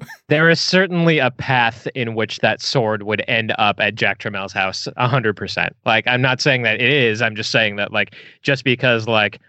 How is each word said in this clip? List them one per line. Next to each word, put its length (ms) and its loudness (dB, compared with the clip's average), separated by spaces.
There 180 4
is 140 4
certainly 560 2
a 140 2
path 640 0
in 180 -4
which 280 -4
that 200 0
sword 400 -2
would 260 -2
end 300 0
up 220 2
at 160 0
Jack 240 -2
Trammell's 340 -8
house, 420 -4
a 120 0
hundred 280 0
percent. 400 -4
Like, 180 2
I'm 160 0
not 180 2
saying 220 2
that 180 0
it 140 2
is, 300 2
I'm 120 -2
just 140 -8
saying 280 0
that, 140 -4
like, 220 -2
just 200 -2
because, 440 0
like, 420 0